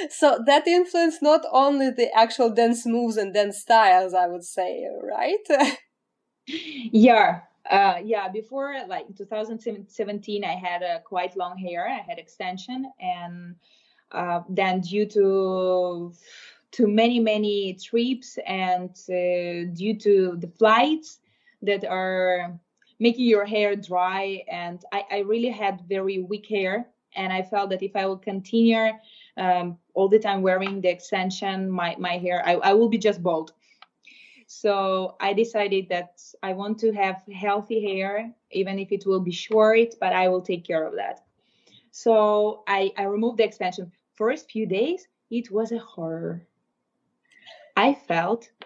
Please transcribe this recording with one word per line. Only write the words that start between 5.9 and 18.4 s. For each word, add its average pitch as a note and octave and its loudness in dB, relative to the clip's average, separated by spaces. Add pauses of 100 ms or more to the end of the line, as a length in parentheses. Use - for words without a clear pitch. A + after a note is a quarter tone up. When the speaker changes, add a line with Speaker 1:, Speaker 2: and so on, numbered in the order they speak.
Speaker 2:
Yeah. A#3 4 (280)
Uh, F#3+ 4
yeah, G#3 -2
before, C4 -8 (120)
like, - -10 (100)
two G3+ -14
thousand A3 -8 (300)
seventeen, G#3 -6
I E3+ -4
had F3+ -6
a E3+ -4
quite F#3 -6
long F3+ -6
hair. F3+ -6
I B3+ -6
had E3+ -12
extension, F#3+ -10 (100)
and, F3 -8 (560)
uh, F3 -4
then F#3+ 0
due G3+ -2
to, F#3 0 (580)
to A#3 2
many, A#3 2
many G#3 0
trips A#3+ -4